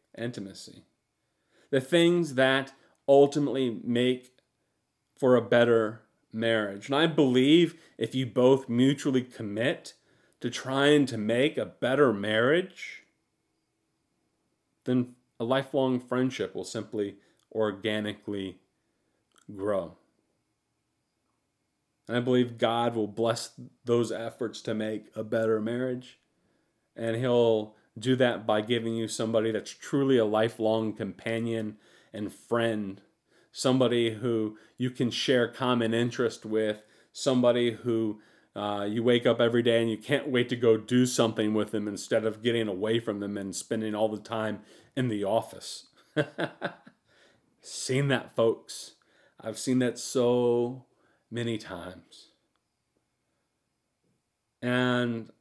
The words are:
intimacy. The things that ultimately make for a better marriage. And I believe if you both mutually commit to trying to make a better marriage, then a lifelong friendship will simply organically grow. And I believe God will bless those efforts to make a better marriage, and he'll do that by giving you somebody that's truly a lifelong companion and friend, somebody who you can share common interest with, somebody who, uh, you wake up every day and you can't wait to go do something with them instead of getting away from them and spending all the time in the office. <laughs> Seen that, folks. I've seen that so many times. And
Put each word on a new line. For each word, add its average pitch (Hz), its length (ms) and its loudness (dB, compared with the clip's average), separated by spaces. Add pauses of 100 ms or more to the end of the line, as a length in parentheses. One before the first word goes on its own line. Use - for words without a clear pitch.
(160)
intimacy. 110 680 -12 (880)
The 135 120 2
things 170 540 2
that 135 360 2 (340)
ultimately 139 760 4
make 123 540 0 (800)
for 127 180 6
a 117 60 4
better 117 580 4 (320)
marriage. 110 540 -2
And 135 100 -2
I 160 100 4
believe 151 760 4 (180)
if 113 160 -6
you 131 120 -2
both 127 420 4
mutually 131 540 2
commit 113 680 -6 (480)
to 120 100 -4
trying 139 560 4
to 117 120 -6
make 120 400 0
a 107 80 -4
better 131 460 2
marriage, 117 880 -2 (1800)
then 127 300 0 (260)
a 117 40 -4
lifelong 131 560 0
friendship 127 540 -2
will 92 100 -8
simply 104 520 -8 (360)
organically 104 1080 -4 (960)
grow. 95 420 -4 (2000)
And 117 100 -4
I 123 40 2
believe 123 380 0
God 117 360 0
will 107 140 -2
bless 113 440 -4 (320)
those 120 280 0
efforts 113 500 -8
to 113 120 -6
make 107 320 -6 (100)
a 113 80 -8
better 113 360 0
marriage, 123 580 -6 (760)
and 113 220 -4
he'll 117 600 2 (220)
do 127 180 0
that 113 300 0
by 107 140 2
giving 113 340 -4
you 113 140 -4
somebody 113 440 -2
that's 104 180 -6
truly 135 480 0
a 110 60 4
lifelong 110 680 0
companion 113 840 -6 (340)
and 104 180 -8
friend, 110 720 -4 (520)
somebody 120 600 2
who 110 440 -2 (180)
you 123 140 -4
can 123 200 -2
share 120 380 0
common 120 460 0
interest 117 500 -2
with, 107 380 -2 (300)
somebody 123 580 2
who, 110 500 -4 (340)
uh, 104 340 -4
you 113 140 -2
wake 120 220 4
up 117 160 2
every 117 220 4
day 117 180 4
and 117 100 0
you 107 60 -2
can't 143 320 -2
wait 123 200 0
to 127 80 -4
go 117 200 4
do 123 300 2
something 110 480 0
with 107 160 0
them 107 180 -4
instead 107 360 -2
of 107 180 -6
getting 117 260 0
away 107 300 -2
from 107 220 -6
them 101 180 -6
and 98 160 -8
spending 110 400 -6
all 110 140 0
the 107 100 -6
time 107 420 -6 (360)
in 127 120 -2
the 101 160 -4
office. - 640 -4 (280)
<laughs> - 1500 -10
Seen 139 460 -4
that, 123 280 -2
folks. - 580 -2 (460)
I've 107 180 -10
seen 127 200 -2
that 123 200 -2
so 123 840 0 (460)
many 117 280 -6
times. 87 680 -16 (2250)
And 123 720 -2 (100)